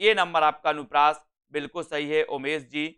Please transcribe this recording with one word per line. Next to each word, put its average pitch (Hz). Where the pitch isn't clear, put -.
ए 208
नंबर 175
आपका 151
अनुप्रास 147
बिल्कुल 147
सही 147
है, 156
उमेश 143
जी, 143